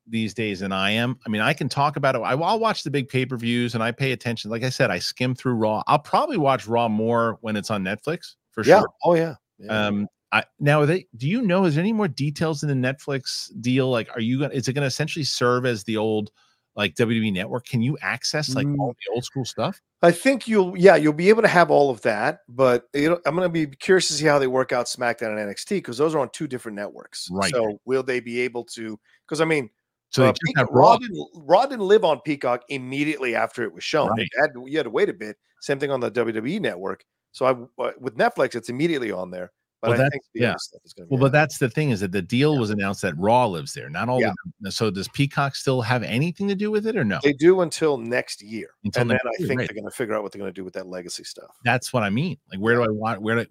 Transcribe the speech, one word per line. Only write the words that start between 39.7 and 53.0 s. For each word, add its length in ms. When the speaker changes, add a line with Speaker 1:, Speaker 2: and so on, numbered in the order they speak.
Speaker 2:
But 80
Speaker 1:
Well, 100
Speaker 2:
I 40
Speaker 1:
that's, 100
Speaker 2:
think 100
the 60
Speaker 1:
yeah. 120
Speaker 2:
other 80
stuff 260
is 80
gonna 140
be 40
Speaker 1:
Well, 80
but 60
Speaker 2:
on 80
there. 80
Speaker 1:
that's 160
the 120
thing, 200
is 100
that 140
the 80
deal 320
Speaker 2:
Yeah. 80
Speaker 1:
was 80
announced 320
that 160
Raw 300
lives 260
there, 160
not 180
all 140
Speaker 2:
Yeah. 100
Speaker 1:
the, 100
so 180
does 200
Peacock 480
still 240
have 220
anything 440
to 80
do 160
with 160
it 80
or 80
no? 180
Speaker 2:
They 120
do 260
until 380
next 440
year. 280
Speaker 1:
Until 160
Speaker 2:
And 80
then 160
Speaker 1:
next 0
Speaker 2:
I 160
Speaker 1:
year, 80
Speaker 2:
think 100
Speaker 1:
right. 80
Speaker 2:
they're 140
gonna 100
figure 240
out 80
what 80
they're 80
gonna 140
do 100
with 120
that 120
legacy 380
stuff. 400
Speaker 1:
That's 260
what 120
I 60
mean. 280
Like, 120
where 180
Speaker 2:
Yeah. 60
Speaker 1:
do 60
I 40
wa-, 240